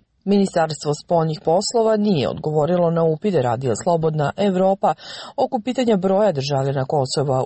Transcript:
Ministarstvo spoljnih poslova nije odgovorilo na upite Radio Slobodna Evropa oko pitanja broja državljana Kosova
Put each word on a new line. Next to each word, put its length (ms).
Ministarstvo 680
spoljnih 400
poslova 520
nije 320
odgovorilo 640
na 140
upite 380
Radio 300
Slobodna 540
Evropa 580
oko 280
pitanja 320
broja 360
državljana 520
Kosova 520